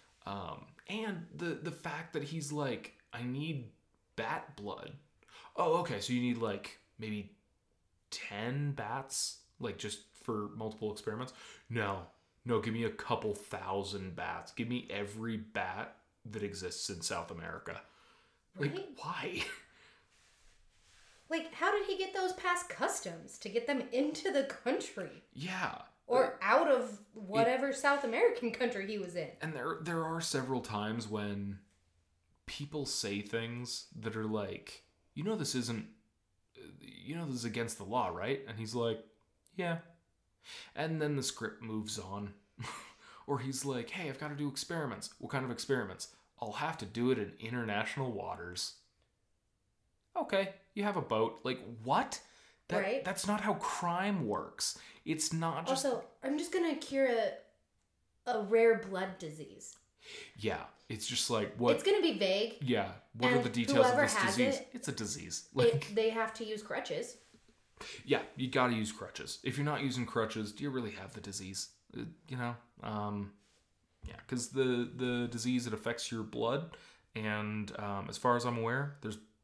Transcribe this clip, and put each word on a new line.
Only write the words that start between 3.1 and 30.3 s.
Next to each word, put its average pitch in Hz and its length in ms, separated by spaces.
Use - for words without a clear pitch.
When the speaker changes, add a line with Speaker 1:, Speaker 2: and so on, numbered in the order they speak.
Speaker 1:
"I 117 100
need 131 480
bat 117 400
blood." - 360
Oh, 165 260
okay, 120 200
so 127 140
you 123 80
need, 120 160
like, 104 400
maybe 107 380
ten 131 600
bats, 127 680
like, 107 180
just - 220
for 104 340
multiple 110 360
experiments? 110 420
No. 98 380
No, 117 140
give 113 140
me 117 100
a 107 60
couple - 440
thousand 95 840
bats. 85 360
Give 117 160
me 123 220
every 107 460
bat 95 600
that 104 120
exists 92 480
in 87 120
South 85 280
America. 82 500
Like, 147 140
Speaker 2:
Right? 392 240
Speaker 1:
why? - 520
<laughs> - 60
Speaker 2:
Like, - 240
how 370 220
did 392 100
he 370 100
get 381 180
those 370 200
past 359 340
customs - 680
to 214 100
get 233 180
them 269 160
into 302 380
the 277 140
country? - 760
Speaker 1:
Yeah. 185 460
Speaker 2:
Or - 280
Speaker 1:
Uh, - 80
Speaker 2:
out 269 280
of 220 300
whatever 226 560
Speaker 1:
it - 60
Speaker 2:
South 285 280
American 240 480
country 202 340
he 214 120
was 175 180
in? 160 140
Speaker 1:
And 160 140
there, 135 260
there 165 240
are 165 160
several 131 400